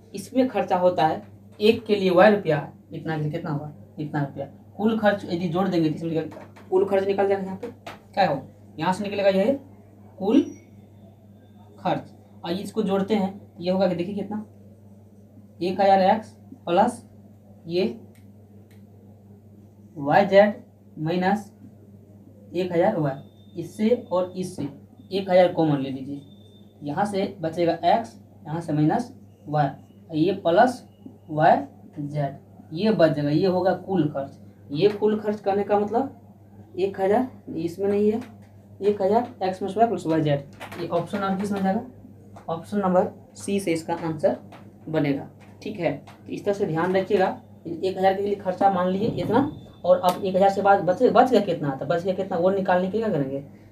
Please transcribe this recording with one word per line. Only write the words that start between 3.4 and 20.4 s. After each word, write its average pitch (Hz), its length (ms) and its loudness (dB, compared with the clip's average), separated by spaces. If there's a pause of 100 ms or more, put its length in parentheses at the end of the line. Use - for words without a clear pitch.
हुआ, 147 200 -6 (280)
इतना 151 220 -4
रुपया। 139 240 -8 (320)
कुल 220 220 0
खर्च 202 260 2
यदि 175 240 -4
जोड़ 185 180 0
देंगे, 165 220 0
तो 147 60 -4
इसमें 165 160 -6
निकल, 156 180 -4 (400)
कुल 190 160 2
खर्च 196 220 0
निकल 196 200 0
जाएगा। 196 160 0
यहाँ 190 140 -8
पे 240 100 -12 (460)
क्या 190 140 2
हो, 143 140 -4 (360)
यहाँ 170 160 -2
से 202 100 -6
निकलेगा 202 280 0
यह 196 220 2 (680)
कुल 226 220 4 (1400)
खर्च, - 320 -4 (320)
और 175 100 -6
इसको 202 300 -4
जोड़ते 190 320 0
हैं, 190 180 -2 (240)
ये 175 140 -2
होगा 190 160 2
कि 175 80 -2
देखिए 180 200 -6
कितना, 214 300 -8 (1120)
एक 190 220 -2
हजार 196 220 6
एक्स 214 260 2 (360)
plus 196 380 2 (640)
ये 175 160 -2 (2250)
वाई 156 280 2
जेड 202 300 6 (440)